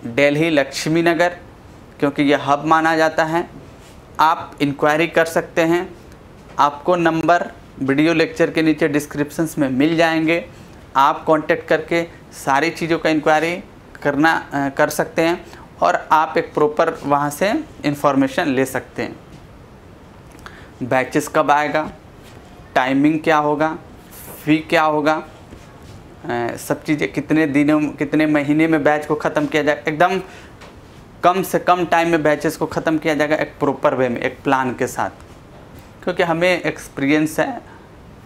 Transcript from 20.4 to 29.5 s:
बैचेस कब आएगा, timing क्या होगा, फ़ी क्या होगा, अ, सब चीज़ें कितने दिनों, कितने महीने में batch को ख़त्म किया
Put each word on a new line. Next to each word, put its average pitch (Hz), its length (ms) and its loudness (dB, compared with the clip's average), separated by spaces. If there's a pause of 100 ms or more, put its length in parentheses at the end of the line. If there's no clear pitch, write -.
बैचेस 127 460 0
कब 147 220 2
आएगा, 147 420 0 (840)
timing 139 460 2
क्या 156 160 2
होगा, 151 420 0 (640)
फ़ी 151 140 4
क्या 160 240 0
होगा, 156 400 0 (1000)
अ, 123 320 -4
सब - 260 -6
चीज़ें - 300 -2
कितने 156 340 0
दिनों, 147 340 2
कितने 151 460 -2
महीने 151 400 2
में 156 180 2
batch 151 220 2
को 156 80 -2
ख़त्म 151 320 -2
किया 147 160 0